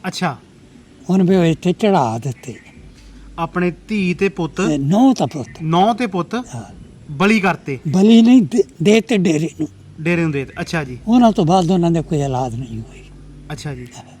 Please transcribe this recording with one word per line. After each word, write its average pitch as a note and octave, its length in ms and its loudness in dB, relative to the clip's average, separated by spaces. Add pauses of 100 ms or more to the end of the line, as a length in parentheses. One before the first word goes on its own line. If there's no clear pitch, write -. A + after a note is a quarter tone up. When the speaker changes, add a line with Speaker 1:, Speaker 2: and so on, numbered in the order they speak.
Speaker 1:
ਅੱਛਾ। E3 300 -6 (720)
Speaker 2:
ਉਹਨੇ F#3+ 140 2
ਵੀ F#3 120 2
ਉਹ F3+ 80 4
ਇੱਥੇ E3 300 0
ਚੜ੍ਹਾ C#3+ 440 0
ਦਿੱਤੇ। B2 420 -12 (800)
Speaker 1:
ਆਪਣੇ F3 320 -2 (160)
ਧੀ F#3+ 260 -2
ਤੇ F#3+ 160 -2
ਪੁੱਤ? F3+ 320 -6
Speaker 2:
ਤੇ D#3 160 0
ਨੂੰਹ G3+ 380 2
ਤਾਂ D3 120 -2
ਪੁੱਤ। A#2+ 200 -10 (140)
Speaker 1:
ਨੂੰਹ F3+ 340 2
ਤੇ A#3+ 120 -4
ਪੁੱਤ? - 280 -6
Speaker 2:
ਹਾਂ। A3+ 280 -10 (480)
Speaker 1:
ਬਲੀ G3 280 2
ਕਰਤੇ? E3 480 -4
Speaker 2:
ਬਲੀ G#3+ 340 6
ਨਹੀਂ, B3 200 6
ਦੇ, G3 220 -2 (200)
ਦੇ G#3 180 4
ਤੇ A#3 160 -2
ਡੇਰੇ E3+ 320 0 (100)
ਨੂੰ। D#3 80 -4 (340)
Speaker 1:
ਡੇਰੇ E3+ 200 -2
ਨੂੰ D#3+ 100 -2
ਦੇ C#3 140 -6
ਤੇ, - 160 -20
ਅੱਛਾ E3 220 -6
ਜੀ। B2+ 140 -12 (100)
Speaker 2:
ਉਹਨਾਂ A#3 240 6
ਤੋਂ F3+ 140 0
ਬਾਅਦ F3+ 260 2
ਉਹਨਾਂ E3+ 200 2
ਦੇ E3 100 0
ਕੋਈ D3+ 200 -4
ਔਲਾਦ C3 340 -4
ਨਹੀਂ A2+ 240 -10
ਹੋਈ। - 240 -18 (480)
Speaker 1:
ਅੱਛਾ C#3+ 240 -12
ਜੀ। B2 120 -16 (100)
Speaker 2:
ਹਾਂ। - 60 -20 (160)